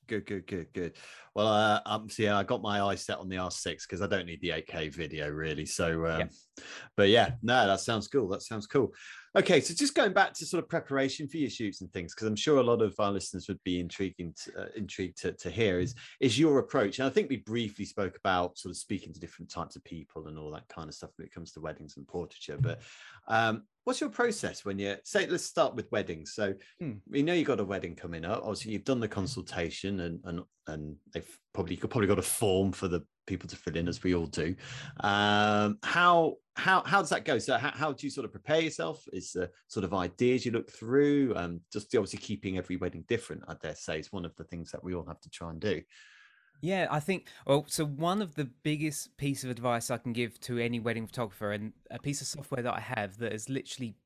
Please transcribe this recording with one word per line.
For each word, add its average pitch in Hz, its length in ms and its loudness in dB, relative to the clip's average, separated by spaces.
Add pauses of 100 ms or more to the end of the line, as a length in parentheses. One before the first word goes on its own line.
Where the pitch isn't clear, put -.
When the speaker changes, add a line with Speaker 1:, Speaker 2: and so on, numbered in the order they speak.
Speaker 1:
Good, 104 200 -4
good, 95 180 -6
good, 87 260 -6
good. 87 220 -4 (400)
Well, 104 140 4
uh, 107 400 6
um, 110 220 -2
so - 120 -4
yeah, 104 160 4
I 101 60 4
got 110 180 0
my 104 180 0
eye 101 140 2
set 92 240 -4
on 92 100 -10
the 95 100 -4
R 92 120 -2
six - 380 -6
'cause 92 160 -4
I 98 40 -2
don't 90 200 0
need 85 120 -10
the 87 120 -2
eight 80 160 -4
K 80 200 -4
video 76 420 -6
really. 78 360 -4
So, 82 400 0
um, 82 140 0
Speaker 2:
Yeah. - 440 -8 (320)
Speaker 1:
but 101 140 8
yeah, 110 220 8 (100)
no, 120 240 6
that 98 140 4
sounds 110 280 0
cool. 120 220 2
That 101 140 -4
sounds 107 240 -8
cool. 123 260 2 (420)
Okay, 185 240 8
so - 140 -2
just 277 220 2
going 226 180 4
back 190 220 6
to 160 100 -8
sort 170 180 -2
of - 60 -10
preparation 139 580 0
for 160 100 -8
your 139 120 0
shoots 104 320 -6
and 87 100 -12
things, 87 220 -6
'cause - 140 -4
I'm 107 100 2
sure 143 220 6
a 127 40 6
lot 117 200 6
of 101 160 2
our 101 120 4
listeners 92 380 -4
would 92 140 -4
be 90 160 0
intriguing 87 540 -4 (100)
to, - 180 -10
uh, 95 160 -8
intrigued 92 460 -6
to, 90 100 -2
to - 160 -8
hear 92 300 2
is, 90 160 0 (260)
is 120 180 4
your 147 200 8
approach. 113 400 2
And 135 80 2
I - 20 4
think 175 200 2
we 131 80 0
briefly 107 460 -4
spoke 95 320 -4
about 90 440 2
sort 95 120 -8
of 85 60 -8
speaking - 340 -6
to - 80 -16
different 85 320 -14
types 82 240 -8
of - 80 -18
people 80 440 -14
and 78 100 -12
all 76 140 -10
that 78 180 -14
kind 80 180 -12
of 73 60 -14
stuff - 240 -14
when 82 80 -14
it - 80 -20
comes 82 200 -14
to 78 80 -16
weddings 76 360 -10
and 69 100 -16
portraiture. 80 540 -10
But, 120 200 -2 (460)
um, 113 360 2 (200)
what's 254 160 -2
your 294 100 -2
process 226 540 -2
when 98 160 -2
you 98 240 0
say, 190 240 0
let's 165 160 0
start 143 320 2
with 110 160 -6
weddings. 85 420 -2
So 101 220 0 (240)
Speaker 2:
Hmm. 147 140 -6 (140)
Speaker 1:
we 143 140 0
know 160 120 2
you've 165 120 4
got 120 140 2
a 104 60 2
wedding 90 300 -4
coming 82 300 -8
up. 107 160 -2
Obviously, 107 300 -6
you've 101 140 -4
done 131 160 2
the 110 80 -2
consultation, 92 880 -4
and, 85 240 -4
and, 87 180 -6 (260)
and 76 280 -8 (180)
they've - 260 -10 (140)
probably, 87 220 -2
you've - 140 -6
probably 104 180 2
got 95 120 6
a 90 40 0
form 98 480 2
for 95 160 -4
the 85 180 -2 (220)
people 90 220 -4
to - 60 -12
fill 80 200 -6
in, 85 120 0
as 85 140 -4
we 90 140 4
all 85 120 2
do. 85 280 -2 (460)
Um, 104 840 4
how, 170 540 6 (180)
how, 185 280 4
how 185 160 4
does 185 100 -2
that 151 160 0
go? 139 120 4
So 117 200 2
how, 131 140 0
how 147 220 -2
do 143 140 -8
you 135 40 -4
sort 127 140 -6
of 104 60 -8
prepare 147 280 2
yourself? 160 440 -2 (100)
Is 92 200 -8
there 90 180 -2 (160)
sort 104 160 -2
of 90 100 -2
ideas 107 520 2
you 120 60 0
look - 200 -2
through? 139 640 4
Um, 87 260 -4 (100)
just - 240 -8
obviously 101 240 0
keeping 101 380 -6
every 92 200 -4
wedding 85 300 -6
different, - 400 -4
I 82 140 -10
dare 78 140 -8
say, 80 240 -6
is 78 120 -14
one 92 140 -6
of 80 100 -12
the 82 100 -14
things 85 260 -12
that - 120 -12
we 90 120 -6
all 82 100 -6
have 82 160 -14
to - 80 -20
try 85 220 -12
and 80 100 -10
do. 104 200 0 (800)
Speaker 2:
Yeah, 180 280 0
I 151 120 0
think, 185 260 -4 (180)
well, 143 220 4
so - 180 0
one 160 360 0
of 170 140 -6
the 147 100 -2
biggest 151 720 -4
piece 139 260 -2
of 127 60 -4
advice 120 420 0
I 120 60 0
can 120 160 -4
give 117 280 -2
to 120 160 -4
any 117 220 0
wedding 113 260 -2
photographer, 107 460 -4
and 107 220 -4 (180)
a 117 80 -10
piece 143 220 -4
of 139 60 -8
software 139 360 -6
that 120 100 0
I - 60 -2
have 104 380 -4
that 110 160 -2
has 107 160 -8
literally 127 560 -6